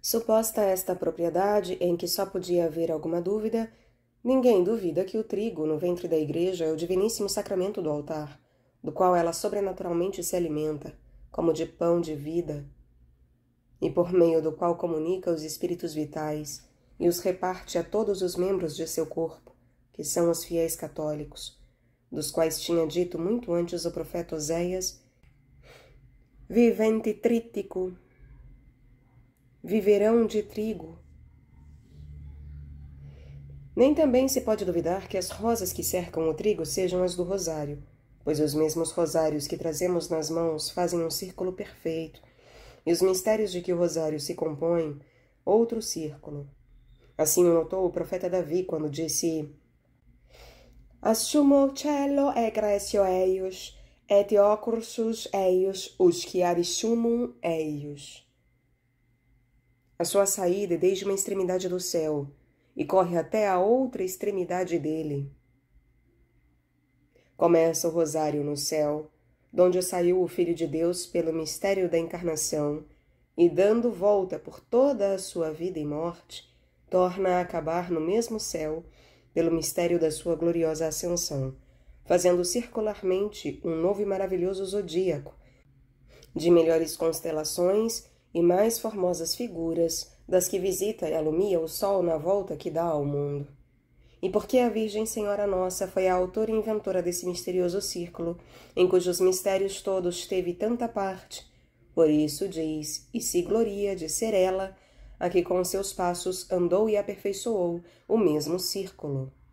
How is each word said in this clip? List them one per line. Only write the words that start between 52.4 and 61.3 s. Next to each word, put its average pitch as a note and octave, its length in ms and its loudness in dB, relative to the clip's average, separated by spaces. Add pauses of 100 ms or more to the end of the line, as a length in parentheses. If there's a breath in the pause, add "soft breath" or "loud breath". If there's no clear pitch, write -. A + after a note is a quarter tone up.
eius, F#3 720 0 (280 soft breath)
et G3+ 320 6
occursus A3 920 2
eius, F#3+ 680 0
usque F3+ 440 4
ad F3 200 2
sumum A#3 680 0 (100)
eius." D3+ 840 -6 (1700)
A E3+ 60 0
sua G3 220 4
saída F#3 480 0
é E3 40 -2
desde F#3 280 2
uma G3 80 0
extremidade F#3 560 -2